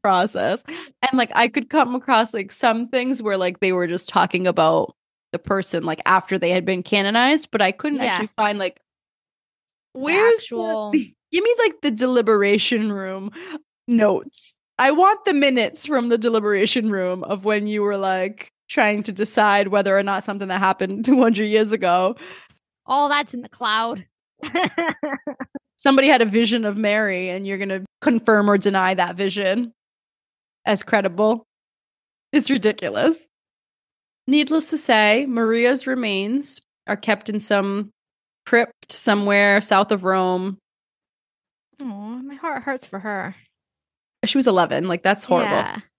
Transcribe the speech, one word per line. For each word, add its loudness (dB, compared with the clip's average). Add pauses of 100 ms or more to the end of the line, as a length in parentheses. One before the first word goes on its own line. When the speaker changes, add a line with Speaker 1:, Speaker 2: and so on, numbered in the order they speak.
Speaker 1:
process? 0
And, -6
like, 0
I 4
could -4
come 2
across, 2
like, -6
some 0
things -2
where, -2
like, -2
they 2
were 0
just -6
talking 0
about 2 (360)
the -4
person, -4
like, -4
after 2
they 0
had 0
been -2
canonized, 0
but 0
I 2
couldn't -4
Speaker 2:
Yeah. -4
Speaker 1:
actually -2
find, 0
like, -6 (1160)
Speaker 2:
The -10
Speaker 1:
where's 4
the -14
Speaker 2:
actual -6
Speaker 1:
<laughs> -4
give 0
me, 2
like, 0
the 0
deliberation 0
room -10 (560)
notes. 0 (240)
I 4
want 4
the 2
minutes 0
from 0
the 2
deliberation 0
room -4
of -6
when 0
you -2
were, 0
like, -4 (200)
trying 0
to -10
decide 2
whether 2
or 2
not -4
something -8
that -2
happened 0
<laughs> -
two 4
hundred 4
years 2
ago. 2 (680)
Speaker 2:
All 0
that's -2
in -12
the -16
cloud. -4 (380)
<laughs> -6
Speaker 1:
Somebody 4
had 6
a 2
vision 0
of -4
Mary, -2
and -8
you're -6
gonna -6 (180)
confirm 2
or 6
deny 0
that -2
vision -2 (960)
as 0
credible. 0 (880)
It's 2
ridiculous. 0 (1120)
Needless 2
to -4
say, 2
Maria's 0
remains -4 (240)
are -4
kept -4
in -4
some -2 (560)
crypt 0
somewhere 2
south 2
of -2
Rome. -2 (1200)
Speaker 2:
Aw, -10
my -12
heart -6
hurts -6
for -12
her. -8 (920)
Speaker 1:
She 0
was 2
eleven. 2
Like, -4
that's 0
horrible. 2
Speaker 2:
Yeah. -4 (200)